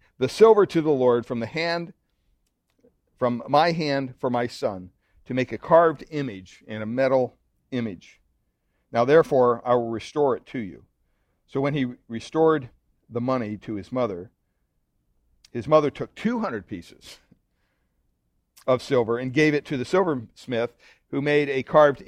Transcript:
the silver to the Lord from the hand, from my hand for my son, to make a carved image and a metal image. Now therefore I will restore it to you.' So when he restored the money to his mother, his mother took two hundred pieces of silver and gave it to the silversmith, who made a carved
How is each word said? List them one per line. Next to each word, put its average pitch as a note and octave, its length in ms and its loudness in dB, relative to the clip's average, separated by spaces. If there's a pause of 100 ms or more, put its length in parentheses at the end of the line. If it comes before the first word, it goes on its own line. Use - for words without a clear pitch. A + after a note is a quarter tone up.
(180)
the B2+ 100 0
silver G#3 380 6
to E3 160 -2
the D3+ 80 -2
Lord B2 380 2
from A#2+ 120 -6
the A2+ 60 -6
hand, E3+ 480 -6 (1300)
from A#2+ 280 -2
my D#3+ 260 2
hand C#3 440 -4
for B2+ 140 -4
my B2 160 -2
son, F#2+ 420 -8 (360)
to B2 100 -6
make B2+ 160 -2
a G#2+ 80 -8
carved E3 500 4
image A#2 580 -10
and A2 140 -10
a G#2+ 60 -8
metal B2+ 500 0 (320)
image. A#2 500 -10 (720)
Now A#2 140 2
therefore C3 580 4
I B2 120 2
will A#2 140 0
restore B2 460 -2
it - 120 -10
to C3 120 -10
you.' D#2+ 260 -12 (600)
So C#3 160 -6
when C#3+ 140 -2
he B2+ 180 -2 (140)
restored D3+ 640 0 (380)
the A#2+ 140 -8
money A#2+ 360 -4
to A2 180 -10
his F#2+ 160 -12
mother, A2 400 -4 (1200)
his A#2 160 -10
mother D3 240 2
took - 240 -12
two A#3 240 -4
hundred B2+ 260 -8
pieces - 540 -18 (1500)
of B2+ 160 0
silver A#2+ 380 0
and C3 120 -8
gave D3+ 220 2
it D3 120 -2
to D3+ 120 -6
the A#2+ 80 -6
silversmith, C3 880 -4 (360)
who C3+ 100 -6
made D3 280 0
a C3+ 120 -4
carved D3 460 4